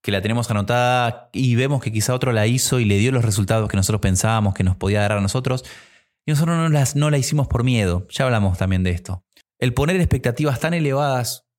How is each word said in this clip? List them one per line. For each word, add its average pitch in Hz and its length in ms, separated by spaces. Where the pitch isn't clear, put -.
que - 80
la 98 100
tenemos 113 300
anotada 120 800
y 123 220
vemos 131 260
que 110 120
quizá 110 200
otro 127 200
la 107 140
hizo 127 340
y 117 40
le 101 140
dio 123 140
los 120 120
resultados 107 460
que 98 60
nosotros 101 240
pensábamos 101 520
que 98 120
nos 90 120
podía 104 240
dar 101 120
a 104 80
nosotros, 127 440
y 156 60
nosotros 165 240
no 165 120
las, 143 280
no 151 140
la 143 80
hicimos 139 300
por 120 160
miedo. 98 460
Ya - 140
hablamos 101 340
también 92 240
de 90 80
esto. 87 340
El 123 160
poner 160 220
expectativas 135 640
tan 165 140
elevadas 139 760